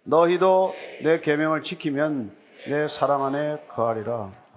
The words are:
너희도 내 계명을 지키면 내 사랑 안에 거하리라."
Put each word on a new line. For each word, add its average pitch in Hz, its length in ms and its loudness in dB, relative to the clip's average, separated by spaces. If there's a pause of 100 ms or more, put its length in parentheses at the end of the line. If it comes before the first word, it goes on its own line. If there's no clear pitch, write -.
너희도 180 720 4 (300)
내 160 180 2
계명을 156 420 0
지키면 147 720 -4 (320)
내 147 200 -2
사랑 139 360 0
안에 151 460 -4
거하리라." 113 600 -4 (260)